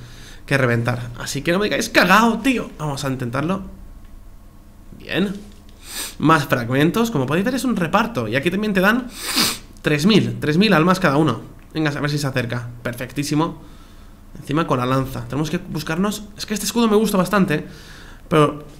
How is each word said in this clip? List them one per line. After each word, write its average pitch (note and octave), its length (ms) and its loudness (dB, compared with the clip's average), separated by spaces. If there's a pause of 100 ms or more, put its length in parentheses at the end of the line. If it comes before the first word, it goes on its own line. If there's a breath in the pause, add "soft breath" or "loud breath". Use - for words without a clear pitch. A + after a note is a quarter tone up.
(460 loud breath)
que C#3 120 0
reventar. A#2+ 600 0
Así - 240 -8
que D3+ 100 0
no F3+ 80 2
me G#3 60 -2
digáis G#3 240 -2
cagao, A3+ 500 6
tío. C4 380 0
Vamos D3 260 -6
a C#3 60 -2
intentarlo. C3+ 540 -4 (1400)
Bien. F#3+ 340 -4 (840 loud breath)
Más D3+ 260 4
fragmentos. D3 640 2
Como C#3 160 0
podéis D#3+ 200 0
ver B3+ 100 0
es B3+ 80 -2
un B3 140 0
reparto. D#3+ 500 0
Y G#2 80 -2
aquí C#3 160 0
también G#3 220 -2
te F#3 80 2
dan A3+ 260 4 (760 loud breath)
tres D3 240 2
mil. B2+ 340 4
Tres D3 180 0
mil G#3 160 6
almas F3 260 4
cada C#3+ 180 4
uno. C#3 400 0 (140)
Venga, D#3 200 -2
a C#3 100 -6
ver C#3+ 80 0
si D3 80 0
se C#3+ 80 -2
acerca. B2 420 -2 (140)
Perfectísimo. D3 800 -2 (800 loud breath)
Encima D#3 260 -2
con D3 140 0
la B2 80 -2
lanza. B2+ 380 -2
Tenemos D3 260 -4
que F3 80 -2
buscarnos. F3 640 -4 (120)
Es - 120 -10
que G#3+ 80 -4
este G3+ 100 -6
escudo A#3 220 2
me G#3+ 80 4
gusta G#3+ 200 2
bastante, E3+ 480 2 (640 loud breath)
pero D3+ 380 2 (140)